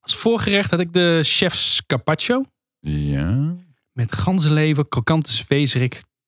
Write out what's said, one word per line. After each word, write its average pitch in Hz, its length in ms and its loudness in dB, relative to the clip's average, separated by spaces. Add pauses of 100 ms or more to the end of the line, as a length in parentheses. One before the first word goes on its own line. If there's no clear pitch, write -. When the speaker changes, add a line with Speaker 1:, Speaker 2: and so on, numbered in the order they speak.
Speaker 1:
Als - 160 0
voorgerecht 202 540 0
had 170 100 -2
ik 170 120 -4
de 170 300 2
chef's - 640 2
carpaccio. 160 580 -2 (360)
Speaker 2:
Ja. 147 720 -2 (380)
Speaker 1:
Met 120 220 -4
ganzenlever, 156 720 0
krokante 156 440 -2
zwezerik, 131 720 0 (260)